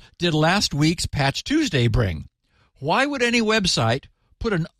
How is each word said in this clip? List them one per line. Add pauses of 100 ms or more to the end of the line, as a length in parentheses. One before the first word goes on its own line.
(180)
did
last
week's
Patch
Tuesday
bring? (520)
Why
would
any
website (340)
put
an (140)